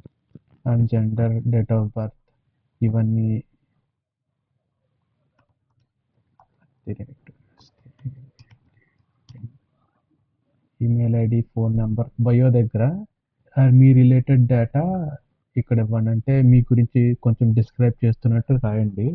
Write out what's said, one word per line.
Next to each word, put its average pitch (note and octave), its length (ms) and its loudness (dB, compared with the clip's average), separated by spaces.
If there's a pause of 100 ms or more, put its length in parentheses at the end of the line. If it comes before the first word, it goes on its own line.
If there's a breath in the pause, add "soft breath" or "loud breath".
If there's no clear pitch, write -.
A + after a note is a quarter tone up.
(640)
and A#2 220 0
gender, A2+ 440 -2 (140)
date A#2 280 -2
of A2 180 0
birth, A2 280 -10 (640)
ఇవన్నీ A2 480 -2 (4000)
ఈమెయిల్ A#2 360 -2
ఐడి, A2+ 300 -2
ఫోన్ A2+ 300 -4
నెంబర్, A2 320 -4 (120)
బయో B2 300 2
దగ్గర, A2+ 320 0 (760)
ఆ, C3+ 140 4
మీ C3 220 6
రిలేటెడ్ B2+ 540 4
డేటా B2 360 -2 (760)
ఇక్కడ A#2+ 240 -2
ఇవ్వండి. A2 300 -2
అంటే A2+ 320 -2
మీ B2 200 6
గురించి A#2+ 400 0 (180)
కొంచెం A#2 320 0
డిస్క్రైబ్ A#2 460 -2
చేస్తున్నట్టు A#2 580 -2
రాయండి. G#2+ 580 -4